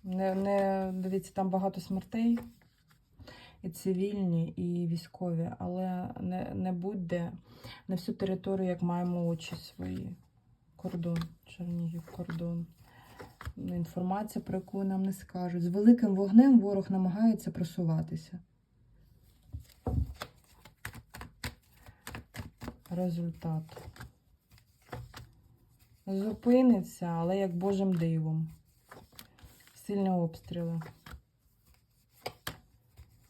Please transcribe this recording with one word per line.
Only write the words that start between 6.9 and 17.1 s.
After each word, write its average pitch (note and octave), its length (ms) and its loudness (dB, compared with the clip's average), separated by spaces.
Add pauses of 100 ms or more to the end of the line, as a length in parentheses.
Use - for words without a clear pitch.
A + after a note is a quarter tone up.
не F#3+ 80 -2
всю F#3 200 -4
територію, F#3+ 520 -2
як F3 140 -2
маємо F3 460 0
очі E3 280 -4
свої. F3+ 600 -8 (600)
Кордон, E3+ 440 -4 (260)
Чернігів, E3+ 680 -6
кордон. E3+ 520 -4 (920)
Інформація, F3+ 880 -4
про G3 100 -6
яку F#3+ 280 -4
нам F#3+ 200 0
не F#3+ 100 0
скажуть. F3+ 500 -4
З F3 40 2
великим G#3 480 6
вогнем A3+ 440 10
ворог G3 320 0
намагається F#3+ 600 2